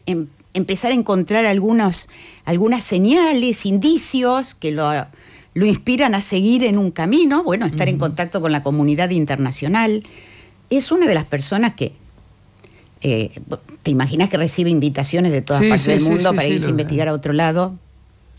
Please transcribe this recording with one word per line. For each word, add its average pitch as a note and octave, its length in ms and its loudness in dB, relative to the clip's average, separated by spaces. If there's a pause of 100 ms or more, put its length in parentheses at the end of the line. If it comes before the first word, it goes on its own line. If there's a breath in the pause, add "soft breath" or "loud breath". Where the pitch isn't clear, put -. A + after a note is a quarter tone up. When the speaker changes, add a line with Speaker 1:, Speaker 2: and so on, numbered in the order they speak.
Speaker 1:
em-, E3 220 -4 (260)
empezar F#3+ 380 -2
a C4 40 2
encontrar G#3 520 0
algunos, G3+ 640 0 (360 loud breath)
algunas A3 380 0
señales, B3 840 2
indicios B3+ 920 0
que D#3 160 -6
lo, D3+ 180 0 (640 loud breath)
lo F#3 120 2
inspiran A#3+ 500 0
a G3 40 0
seguir A3 440 2
en G3+ 120 2
un G3 140 2
camino, C#4+ 540 2
bueno, A#3 220 0
estar D3+ 220 -2
en - 60 0
Speaker 2:
Ujú. C#3+ 120 -2
Speaker 1:
contacto F3 340 -4
con D#3+ 100 0
la D3 140 0
comunidad D3 460 0
internacional. E3 920 0 (680 loud breath)
Es C4+ 200 0
una E4+ 160 4
de G#3 80 4
las D#3 100 0
personas G3 500 -2
que... - 180 -6 (1120 soft breath)
Eh, B2 280 -2 (540)
¿te D#3+ 60 -2
imaginas C#3+ 400 0
que - 80 -2
recibe E3+ 320 -2
invitaciones D3+ 640 0
de C3 100 0
todas C#3+ 200 0
Speaker 2:
Sí, G#3+ 60 4
Speaker 1:
partes A3 160 2
Speaker 2:
sí, - 60 0
Speaker 1:
del - 100 2
Speaker 2:
sí, D#3 80 2
Speaker 1:
mundo F3+ 220 2
Speaker 2:
sí, F#3 60 0
Speaker 1:
para D3 120 0
Speaker 2:
sí, D3+ 60 0
Speaker 1:
irse D#3+ 100 -2
a D3 40 -2
Speaker 2:
lo, C3+ 40 0
Speaker 1:
investigar D3+ 360 -2
a D#3 40 -2
otro D3 200 -4
lado? E3 440 0 (640)